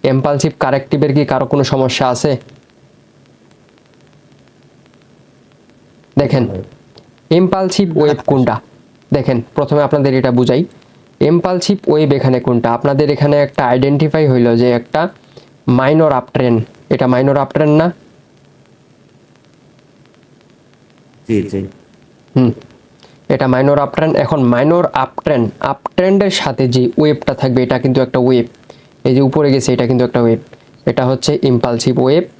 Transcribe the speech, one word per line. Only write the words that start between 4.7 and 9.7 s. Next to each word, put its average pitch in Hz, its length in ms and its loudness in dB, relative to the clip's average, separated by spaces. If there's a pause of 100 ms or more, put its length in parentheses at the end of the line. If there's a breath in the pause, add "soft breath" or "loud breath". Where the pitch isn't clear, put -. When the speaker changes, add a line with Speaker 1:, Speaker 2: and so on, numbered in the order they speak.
Speaker 1:
দেখেন, 131 280 0 (840)
ইমপালসিভ 185 680 0
ওয়েভ 147 200 0 (100)
কোনটা? 123 320 0 (540)
দেখেন, 131 280 -2 (140)
প্রথমে 147 260 0